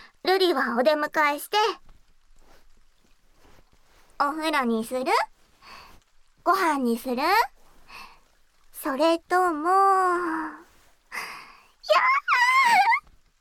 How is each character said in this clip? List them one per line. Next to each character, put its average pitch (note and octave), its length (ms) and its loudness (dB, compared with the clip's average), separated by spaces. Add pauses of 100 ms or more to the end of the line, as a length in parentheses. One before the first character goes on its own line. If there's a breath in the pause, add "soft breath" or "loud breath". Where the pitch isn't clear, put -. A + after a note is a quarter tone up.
(240 loud breath)
瑠 F#4 160 2
璃 E4+ 160 2
は B3+ 200 -2
お A#3+ 60 0
出 D4+ 120 4
迎 D4 420 0
え - 40 -12
し - 120 -12
て。 G#4 60 0 (2500)
お C#4+ 120 0
風 D#4 200 -4
呂 C#4 140 0
に A3+ 180 -2
す B3 120 -10
る？ B3+ 100 -6 (1400 loud breath)
ご F4 100 2
飯 E4 260 0
に A#3 180 0
す A#3+ 100 -12
る？ B3 140 -4 (1500 loud breath)
そ C4+ 260 -8
れ E4 220 2
と F4+ 340 0
も、 D4+ 160 -4
や F#4 60 2
だ F4+ 800 0 (2750 loud breath)